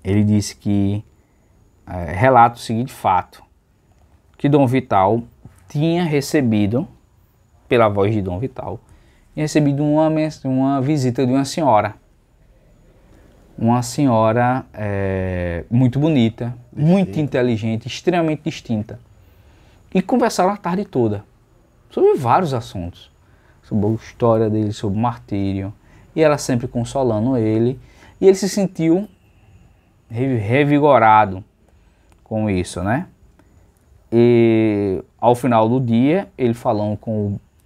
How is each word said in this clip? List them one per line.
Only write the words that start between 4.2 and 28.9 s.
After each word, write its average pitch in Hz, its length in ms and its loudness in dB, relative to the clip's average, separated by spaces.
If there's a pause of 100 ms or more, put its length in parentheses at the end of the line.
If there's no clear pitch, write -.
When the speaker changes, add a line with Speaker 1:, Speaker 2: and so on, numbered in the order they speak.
Speaker 1:
que - 100 -4
Dom 143 180 4
Vital 117 560 0 (460)
tinha 165 380 -2
recebido, 131 840 0 (800)
pela 117 220 4
voz 101 240 0
de 107 80 -2
Dom 92 180 -6
Vital, 127 400 -10 (540)
tinha 151 100 -6
recebido 147 400 0
uma 151 260 2
mens-, 156 360 -4
uma 135 360 0
visita 131 440 0
de 123 80 0
uma 135 100 0
senhora. 120 520 0 (1600)
Uma 117 240 0
senhora, 120 920 0
é, 95 960 -4
muito 127 300 0
bonita, 123 560 -2 (180)
muito 180 340 2
Speaker 2:
Distinta. 185 120 -6
Speaker 1:
inteligente, 120 680 -2
extremamente 160 580 -2
distinta. 117 520 -8 (960)
E 185 80 2
conversaram 220 500 0
a 208 60 -8
tarde 190 280 -6
toda 110 400 -2 (640)
sobre 392 260 2
vários 147 380 0
assuntos. - 580 -10 (500)
Sobre 104 260 -2
a 110 60 0
história 113 560 0
dele, 107 220 -2
sobre 107 260 -6
o 107 40 -2
martírio. 98 720 -6 (420)
E 156 80 2
ela 147 160 2
sempre 127 280 -4
consolando 120 680 -2
ele. 113 420 0 (400)
E 190 60 -2
ele 190 80 8
se 196 160 -2
sentiu 185 580 0 (1000)